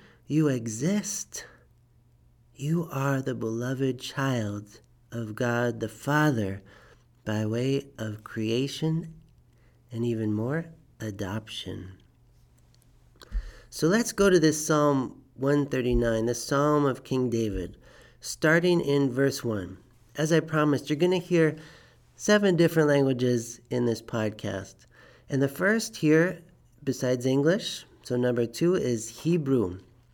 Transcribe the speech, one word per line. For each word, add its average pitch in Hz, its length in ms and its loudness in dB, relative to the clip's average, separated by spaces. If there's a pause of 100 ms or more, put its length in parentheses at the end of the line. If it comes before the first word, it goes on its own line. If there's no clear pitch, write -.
(260)
you 151 220 2
exist. 127 960 -4 (1080)
You 160 360 -4
are 135 300 -2
the 131 140 -4
beloved 120 640 -4
child 110 800 -4 (320)
of 113 220 -8
God 120 460 -2
the 110 100 -4
Father 131 720 0 (640)
by 110 180 -2
way 131 540 -2
of 107 260 -8
creation 135 880 -2 (800)
and 117 140 -4
even 110 260 0
more, 135 380 -4 (300)
adoption." 98 1000 -8 (1700)
So - 200 -2
let's 226 240 2
go 202 180 6
to 180 100 6
this 156 260 2
Psalm 147 540 2 (140)
one 139 320 2
thirty-nine, 117 580 0
the 120 100 0
Psalm 147 520 2
of 127 180 -2
King 127 240 -2
David, 107 480 -4 (480)
starting 170 560 2
in 143 300 2
verse 131 320 0
one. 95 360 -4 (380)
As 151 160 0
I 160 60 6
promised, 151 500 0
you're 151 80 -2
gonna 180 220 2
hear 160 380 2 (580)
seven 202 400 4
different 160 340 4
languages 123 800 2
in 123 160 -2
this 117 160 0
podcast. 107 840 -6 (420)
And 135 140 0
the 139 60 2
first 202 480 -2
here, 156 440 2 (440)
besides 127 420 -2
English, 143 580 0 (200)
so 123 120 -4
number 123 300 0
two 170 300 0
is - 460 -4
Hebrew. 135 580 0 (340)